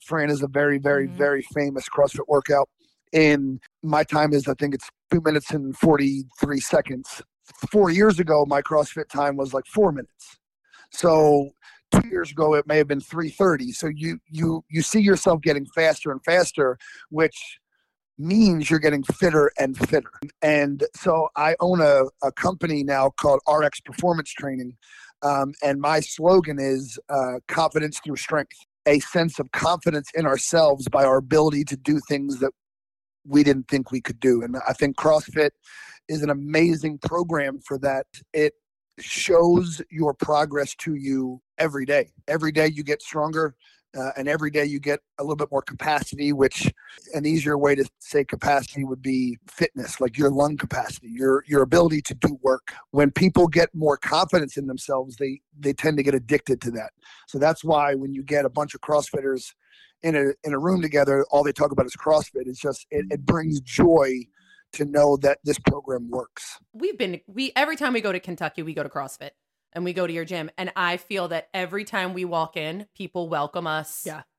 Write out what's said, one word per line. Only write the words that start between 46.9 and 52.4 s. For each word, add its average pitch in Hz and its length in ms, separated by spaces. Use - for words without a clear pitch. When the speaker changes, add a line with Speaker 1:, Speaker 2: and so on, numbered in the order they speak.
Speaker 1:
an 147 100
easier 151 320
way 143 200
to 135 80
say 147 240
capacity 139 600
would 131 180
be 127 360
fitness, - 520
like 127 180
your 143 120
lung 143 260
capacity, - 540
your, 135 360
your 143 160
ability 156 400
to - 120
do 143 280